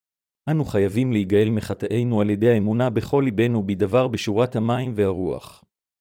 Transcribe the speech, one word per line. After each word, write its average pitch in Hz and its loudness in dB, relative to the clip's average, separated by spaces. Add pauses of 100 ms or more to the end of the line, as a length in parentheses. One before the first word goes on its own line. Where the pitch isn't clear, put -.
(500)
אנו 156 0
חייבים 110 0
להיגאל 104 2
מחטאינו 110 -2
על 104 2
ידי 107 2
האמונה 113 2
בכל 113 0
ליבנו 113 0
בדבר 101 0
בשורת 113 -2
המים 120 -2
והרוח. 92 -4 (360)